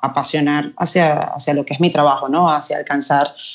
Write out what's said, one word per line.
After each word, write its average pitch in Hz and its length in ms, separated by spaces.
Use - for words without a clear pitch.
apasionar 147 720
hacia, 165 420
hacia - 360
lo 143 100
que 143 100
es 139 60
mi 175 80
trabajo, 143 400
¿no? 165 220
Hacia 147 280
alcanzar, 143 540